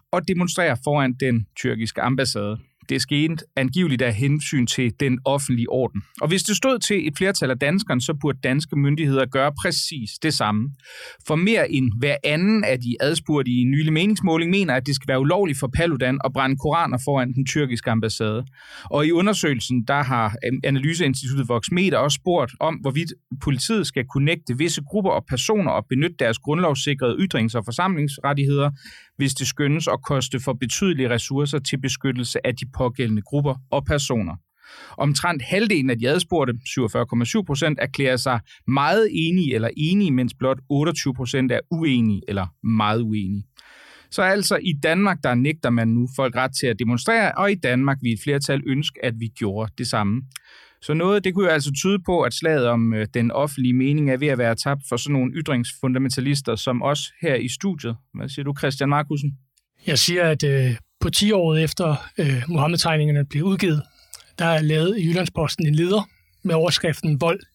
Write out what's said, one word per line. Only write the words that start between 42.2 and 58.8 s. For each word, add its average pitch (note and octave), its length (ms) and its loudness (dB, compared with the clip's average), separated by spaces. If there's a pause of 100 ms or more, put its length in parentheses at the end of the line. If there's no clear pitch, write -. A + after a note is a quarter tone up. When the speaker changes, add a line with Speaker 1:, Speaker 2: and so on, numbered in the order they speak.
Speaker 1:
eller G2 180 -2 (200)
meget A2 340 2
uenige. G#2 440 -2 (640)
Så - 120 0
altså G3 340 2
i F3 160 -2 (100)
Danmark, E3+ 400 2
der B2+ 120 2
nægter C3 360 2
man A#2 180 2
nu A#2+ 280 2
folk C3 200 0
ret C3 140 0 (100)
til C#3+ 60 -2
at A2 120 0
demonstrere, C3+ 540 2
og G3+ 200 0
i - 20 2
Danmark C3+ 480 0
vil A#2+ 100 0
et G#2 120 -2
flertal C#3 420 0
ønske, C#3 380 -4
at A#2+ 140 -2
vi A2+ 100 -6 (100)
gjorde G#2+ 400 -2
det B2+ 100 -4
samme. A2 340 0 (600)
Så D3+ 120 -2
noget, F#3 300 2
det F#3 100 -2
kunne F#3+ 120 2
jo E3 60 4
altså C#3+ 200 0
tyde F#3+ 340 0
på, F3+ 140 2
at A#2+ 140 0
slaget D#3 320 2
om, A#2 280 2
øh, G#2+ 200 -2
den A#2+ 160 2
offentlige C3+ 440 0
mening C#3 360 2
er C3 60 2
ved C#3+ 120 0
at C3 100 2
være A#2 160 2
tabt C#3 340 -2
for A#2+ 80 -2
sådan C#3+ 160 -2
nogle C3 200 0
ytringsfundamentalister C3 1200 -2
som B2 260 -2
os D3 300 -2 (100)
her D#3+ 120 0
i A#2+ 140 -2
studiet. D3 480 -6 (180)
Hvad G#2 140 -8
siger C#3+ 160 -8
du, C#3+ 140 -4
Christian C#3 300 0